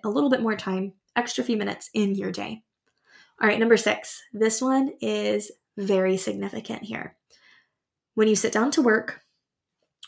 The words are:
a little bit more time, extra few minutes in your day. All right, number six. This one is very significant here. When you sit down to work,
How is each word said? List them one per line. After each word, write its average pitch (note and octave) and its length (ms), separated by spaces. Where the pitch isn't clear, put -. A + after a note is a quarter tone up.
a A3 60
little C#4 200
bit B3 120
more A3 140
time, F#3+ 380
extra A#3+ 280
few A#3+ 140
minutes G3+ 360
in G#3 200
your F#3+ 180
day. A3 320
All A3 60
right, G#3 120
number A3+ 180
six. - 440
This A3 300
one C4+ 300
is G#3 500
very F#3+ 420
significant G3+ 680
here. - 320
When G#3+ 140
you G#3+ 80
sit G#3+ 180
down A3+ 180
to D#4 120
work, - 380